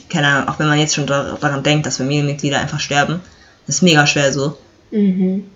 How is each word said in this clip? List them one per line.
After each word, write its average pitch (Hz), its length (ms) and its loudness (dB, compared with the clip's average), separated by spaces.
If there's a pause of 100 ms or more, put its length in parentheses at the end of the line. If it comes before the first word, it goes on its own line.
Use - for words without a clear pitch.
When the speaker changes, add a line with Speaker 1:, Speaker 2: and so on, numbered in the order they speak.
(100)
Speaker 1:
keine 147 180 0
Ahnung, 139 200 0
auch - 100 -6
wenn 156 100 0
man 147 100 4
jetzt 151 160 2
schon 143 120 -2
da-, 139 340 -2
daran 143 220 -2
denkt, 147 240 2
dass 123 100 -4
Familienmitglieder 143 640 -2
einfach 147 180 -6
sterben, 143 420 -2 (460)
das 143 100 -4
ist - 60 0
mega 151 240 6
schwer 143 280 2
so. 139 240 -4 (320)
Speaker 2:
Mhm. 196 640 0